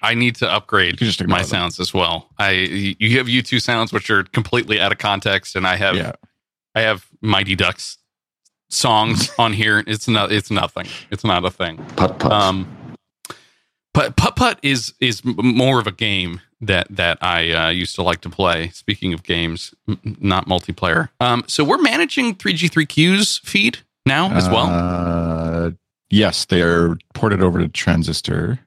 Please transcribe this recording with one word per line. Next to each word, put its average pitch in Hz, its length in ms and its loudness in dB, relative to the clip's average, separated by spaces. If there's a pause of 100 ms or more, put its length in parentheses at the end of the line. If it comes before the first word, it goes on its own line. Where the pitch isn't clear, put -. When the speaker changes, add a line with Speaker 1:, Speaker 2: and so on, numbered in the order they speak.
Speaker 1:
I 113 100 2
need 120 240 2
to 104 120 0
upgrade 92 520 0
Speaker 2:
You 110 60 0
just 98 140 -2
ignore 90 160 2
Speaker 1:
my 92 40 2
Speaker 2:
them. 92 80 -2
Speaker 1:
sounds 87 300 -4
as 90 140 -4
well. 85 440 -2
I, 101 140 0
y-, 92 480 -2
you 113 180 2
have 131 100 0
U 123 140 0
two 123 180 -2
sounds, 113 320 -2
which 107 200 -4
are 98 120 2
completely 110 560 0
out 98 120 2
of - 80 -4
context, 98 560 -2
and 92 100 -2
I 90 100 2
have, 92 200 0
Speaker 2:
Yeah. 92 160 -4 (640)
Speaker 1:
I 110 60 0
have 110 260 -2 (140)
Mighty 98 340 0
Ducks 92 420 -2 (720)
songs 110 680 0
Speaker 2:
<laughs> - 40 -6
Speaker 1:
on 113 140 2
here. 104 340 0
It's 107 200 -4
not, 107 240 2
it's 107 200 -2
nothing. 92 340 -2 (240)
It's - 140 -10
not 90 220 2
a 90 40 2
thing. 85 280 -8 (180)
Speaker 3:
Putt - 240 0
putt. - 120 0
Speaker 1:
Um, 95 460 0 (1160)
Putt, 139 220 0
Putt - 200 2
Putt 240 260 2
is, 135 380 0
is 120 260 -2
m-, 120 140 -2
more 127 400 4
of 104 80 -2
a 101 40 -4
game 90 480 -4 (220)
that, 95 300 0
that 87 300 0
I, 85 300 0
uh, 82 180 0
used 85 260 -4
to 90 80 -4
like 85 180 0
to 87 80 -10
play. 85 400 0
Speaking 95 440 -4
of 78 100 -8
games, 85 500 -4 (140)
m-, 101 180 -4
m-, 110 160 -10
not 92 260 0
multiplayer. 92 600 -2 (100)
Um, 123 280 0
so - 160 0
we're 147 180 2
managing 262 540 0
three 196 180 -2
G 170 140 0
three 160 180 2
Q's 185 540 2
feed 208 400 -2 (260)
now 151 260 2
as 90 160 2
well? 110 200 2
Speaker 2:
Uh, 85 1040 -2 (400)
yes, 101 340 2
they 87 160 2
are 85 360 4 (180)
ported 101 260 0
over 90 180 2
to 85 80 0
Transistor. 85 1000 -2